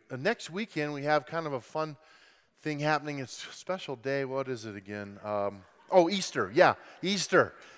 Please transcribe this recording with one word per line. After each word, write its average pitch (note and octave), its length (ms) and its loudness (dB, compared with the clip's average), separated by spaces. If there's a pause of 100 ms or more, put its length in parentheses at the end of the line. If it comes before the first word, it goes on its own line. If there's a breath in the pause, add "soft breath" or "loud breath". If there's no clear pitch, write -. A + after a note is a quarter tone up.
(100)
Uh, B2+ 60 -10
next F#3 320 -4
weekend, D#3 460 -6
we C#3 80 -8
have D3 240 2
kind E3 200 -4
of C#3+ 60 -6
a B2+ 80 -4
fun D#3 340 -6 (680 soft breath)
thing D3+ 160 -4
happening. D3 400 0
It's - 280 -10
a - 60 -16
special F3+ 440 -8
day. C3+ 280 -2
What C3 240 -4
is A#2 160 -6
it G#2 120 -8
again? G2+ 460 -10
Um, G2+ 360 -2 (320)
oh, F3 180 8
Easter. D3 460 -2
Yeah, D3+ 200 8 (280 loud breath)
Easter. F3 500 2 (260 loud breath)